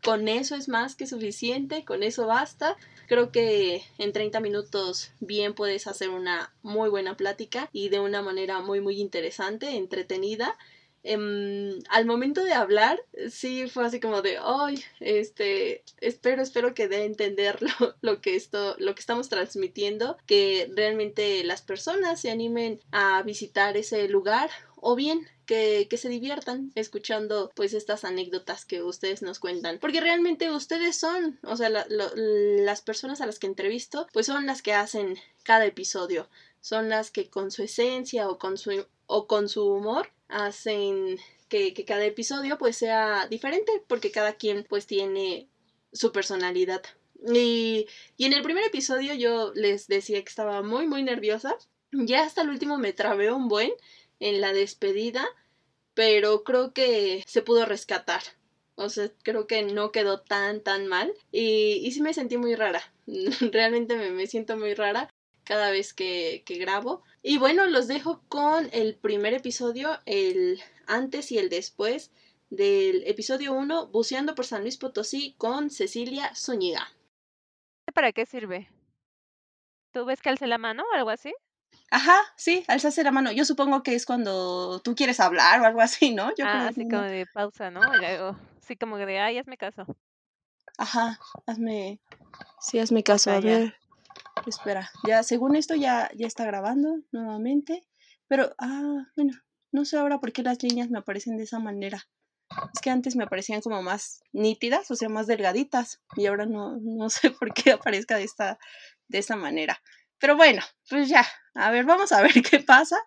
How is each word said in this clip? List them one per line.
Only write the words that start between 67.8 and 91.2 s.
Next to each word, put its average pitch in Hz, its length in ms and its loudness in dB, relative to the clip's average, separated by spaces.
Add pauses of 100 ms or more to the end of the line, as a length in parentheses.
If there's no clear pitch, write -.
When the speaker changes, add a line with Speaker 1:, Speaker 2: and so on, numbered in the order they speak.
Speaker 1:
dejo 294 420 -4
con 294 420 0
el 220 240 0
primer 208 380 -2
episodio, 262 720 -4
el 185 560 0 (260)
antes 262 440 -4
y 240 60 0
el 190 120 0
después 202 640 -4 (380)
del 196 560 2
episodio 262 480 -2
uno, 285 340 -2
Buceando 262 480 -2
por 247 100 -4
San 220 160 -6
Luis 240 160 -6
Potosí 269 600 -6
con 277 320 -2
Cecilia 247 640 -6
Zúñiga. 190 560 -4 (1000)
Speaker 2:
¿Para 269 200 4
qué 226 120 -2
sirve? 202 440 -10 (1200)
¿Tú 247 140 -6
ves 262 160 -4
que - 80 -2
alce 269 180 0
la 233 100 0
mano 226 340 -4
o 427 40 0
algo 247 140 0
así? 262 240 -6 (580)
Speaker 1:
Ajá, 277 240 8 (200)
sí, 349 320 2
alzaste 285 360 2
la 285 80 4
mano. 262 200 2
Yo 262 140 2
supongo 277 380 2
que 254 120 0
es 240 100 -2
cuando 185 760 -2
tú 240 140 -2
quieres 254 240 2
hablar 180 420 8
o 233 40 8
algo 226 160 8
así, 240 320 6
¿no? 214 220 0
Yo 277 120 -2
Speaker 2:
Ah, 208 100 2
Speaker 1:
creo, 220 120 0
Speaker 2:
así 233 160 -6
Speaker 1:
no, 233 40 -6
Speaker 2:
como 208 140 0
Speaker 1:
no. 196 60 -4
Speaker 2:
de 190 180 -4
pausa, - 440 -6
¿no? 1077 240 2
Ya, 190 340 0
oh, 202 60 -10 (260)
sí, - 140 -14
como 220 220 -6
de, 196 220 -4
"Ay, 226 180 0
hazme 254 200 -12
caso". 196 280 -10 (920)
Speaker 1:
Ajá, 226 420 -2 (260)